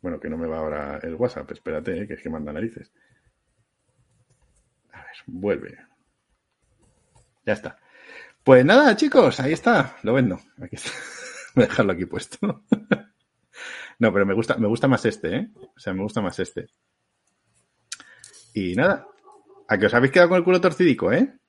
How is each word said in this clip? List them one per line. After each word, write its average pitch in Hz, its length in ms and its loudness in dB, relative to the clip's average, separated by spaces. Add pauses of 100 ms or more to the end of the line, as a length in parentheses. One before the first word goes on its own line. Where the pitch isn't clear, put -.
Bueno, 87 180 -10
que 78 100 -12
no 80 80 -8
me 82 100 -8
va 80 100 -6
ahora 76 460 -8
el 82 120 -10
WhatsApp, 78 360 -6
espérate, 80 500 -8
eh, - 60 -10
que 73 80 -12
es - 60 -20
que 82 80 -12
manda 78 220 -10
narices. 92 400 -10 (2000)
A - 60 -20
ver, - 180 -20 (120)
vuelve. 92 500 -6 (1700)
Ya 104 80 0
está. - 240 -10 (680)
Pues 127 220 8
nada, 240 320 6
chicos, 247 420 4
ahí 135 140 -2
está. 165 500 0
Lo 110 100 0
vendo. 123 240 0 (240)
Aquí - 140 -16
está. - 140 -14 (340)
<laughs> - 320 -14
Voy 123 80 6
a 101 40 4
dejarlo 101 260 0
aquí 85 120 -4
puesto. - 640 -6
<laughs> - 400 -2 (880)
No, 113 120 4
pero 98 140 2
me 98 80 0
gusta, 110 240 -2
me 113 100 0
gusta 117 200 0
más 123 180 2
este, 95 300 -2
¿eh? 190 200 -6
O - 240 -20
sea, 98 140 -8
me 95 80 -6
gusta 104 180 -6
más 92 200 -6
este. - 280 -8 (1900)
Y 92 220 -4
nada. 160 320 0 (600)
A 104 100 0
que 101 80 2
os 98 80 4
habéis 131 180 4
quedado 175 180 6
con 185 100 4
el 170 40 -2
culo 180 160 4
torcidico, 165 540 2
¿eh? 220 180 2 (180)